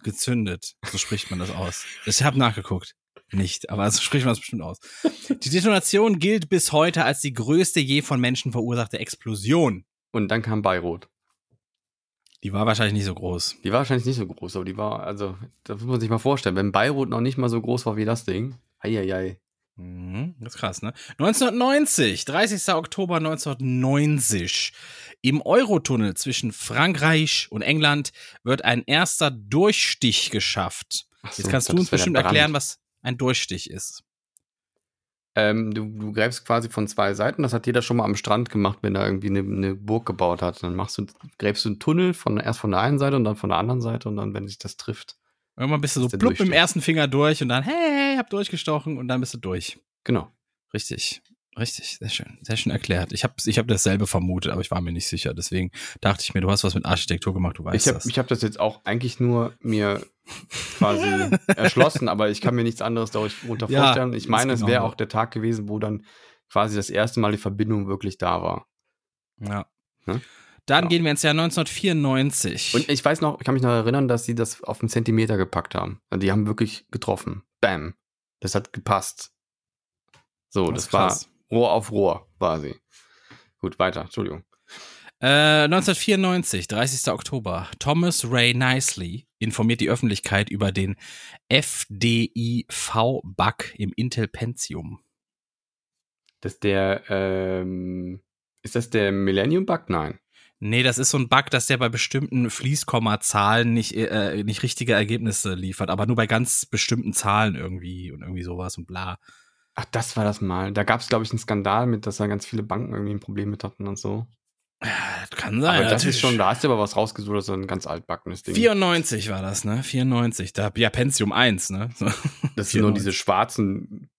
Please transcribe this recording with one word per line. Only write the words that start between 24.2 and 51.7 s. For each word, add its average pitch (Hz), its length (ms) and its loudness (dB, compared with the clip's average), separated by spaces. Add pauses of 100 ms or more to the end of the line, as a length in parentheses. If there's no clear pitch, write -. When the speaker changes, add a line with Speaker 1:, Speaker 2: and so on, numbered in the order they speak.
Speaker 1:
Im 139 220 2
Eurotunnel 143 720 4
zwischen 123 360 -2
Frankreich 156 1000 2
und 214 100 -4
England 147 500 2 (320)
wird 131 220 2
ein 120 220 4
erster 160 420 2
Durchstich 123 1000 2
geschafft. - 760 -4 (160)
Speaker 2:
Ach - 100 -14
so, 101 120 -8
Speaker 1:
Jetzt 98 80 0
kannst 135 180 2
Speaker 2:
ich - 40 0
dachte, - 20 6
Speaker 1:
du 180 60 6
uns 185 100 0
Speaker 2:
das - 0 -
wär - 60 4
der - 0 -
Speaker 1:
bestimmt 185 180 2
Speaker 2:
Brand. 131 100 4
Speaker 1:
erklären, 156 280 4
was - 260 -4 (240)
ein 123 160 -4
Durchstich 123 500 -2
ist. - 340 -12 (1300)
Speaker 2:
Ähm, 107 400 2
du, 107 120 -4
du 107 260 -8
gräbst 110 340 -2
quasi 117 240 2
von 107 200 -2
zwei 101 240 0
Seiten. 107 280 0
Das 123 120 0
hat 113 120 0
jeder 123 160 2
schon 120 140 0
mal 117 80 2
am 104 140 0
Strand 113 320 0
gemacht, 101 320 2
wenn 101 140 0
er 101 100 2
irgendwie 98 240 0
eine, 98 100 2
eine 98 360 -2
Burg 107 300 -2
gebaut 87 360 0
hat. 90 200 -2
Dann 90 140 -4
machst 95 220 -6
du, 101 80 -2 (320)
gräbst 104 260 0
du 110 60 -2
einen 104 100 -4
Tunnel 175 340 2
von, - 240 -2
erst - 220 -2
von 104 120 0
der 92 100 2
einen 135 180 4
Seite 139 160 2
und 127 80 4
dann 104 140 0
von - 120 -2
der - 80 2
anderen 120 220 0
Seite 117 300 -4
und 104 80 -4
dann, 104 160 -4
wenn 101 140 -6
sich 98 120 -12
das - 160 -12
trifft, - 400 -10 (420)
Speaker 1:
Irgendwann 143 240 0
bist 143 160 0
du - 20 2
so 123 80 4
Speaker 2:
ist 120 60 -2
der - 40 0
Speaker 1:
plupp - 140 6
mit - 80 0
dem 196 80 4
Speaker 2:
Durchstich. 160 120 6
Speaker 1:
ersten 175 220 2
Finger 160 280 4
durch 147 320 4
und 131 80 0
dann, 127 140 2
hey, 285 540 2
hab 247 120 -2
durchgestochen 156 680 -2
und 123 120 -6
dann 127 100 2
bist 127 140 -4
du 123 40 -10
durch. 92 420 -6 (260)
Speaker 2:
Genau. 110 260 0 (420)
Speaker 1:
Richtig, - 480 -6 (380)
richtig, - 400 -6